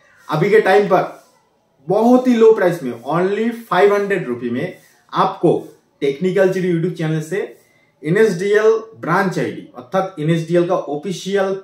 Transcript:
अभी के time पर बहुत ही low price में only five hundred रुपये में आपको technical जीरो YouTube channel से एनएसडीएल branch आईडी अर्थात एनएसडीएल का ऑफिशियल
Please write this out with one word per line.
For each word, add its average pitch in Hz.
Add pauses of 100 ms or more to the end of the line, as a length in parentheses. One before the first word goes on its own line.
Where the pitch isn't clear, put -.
(280)
अभी 156
के 214
time 196
पर 170 (840)
बहुत 240
ही 247
low 226
price 185
में 123
only 185 (100)
five 196
hundred 196
रुपये 120
में 143 (360)
आपको 160 (440)
technical 185
जीरो 185
YouTube 165
channel 156
से 170 (640)
एनएसडीएल 208 (200)
branch 170
आईडी 98 (100)
अर्थात 190
एनएसडीएल 165
का 185
ऑफिशियल 190 (100)